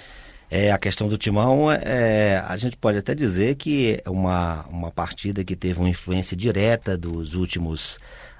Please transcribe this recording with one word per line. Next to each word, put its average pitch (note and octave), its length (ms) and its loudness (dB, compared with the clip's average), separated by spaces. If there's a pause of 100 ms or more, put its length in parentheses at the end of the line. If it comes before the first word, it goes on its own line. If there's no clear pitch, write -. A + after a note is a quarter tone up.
(500)
É, G2+ 200 2
a G2 80 4
questão G2+ 300 -2
do G#2+ 100 0
Timão, B2+ 520 4
é, G#2+ 760 2
a F#2 100 -6
gente A#2+ 200 -2
pode G#2 220 2
até A#2 160 -2
dizer A#2+ 420 2
que C#3 480 0
é F#2+ 60 -6
uma, F2+ 600 0
uma E2+ 200 -6
partida G2 520 -4
que F2+ 140 -4
teve F2+ 240 -2
uma F2+ 80 4
influência F2+ 480 -2
direta G#2+ 600 0
dos E2 380 -6
últimos E2+ 640 -4 (420)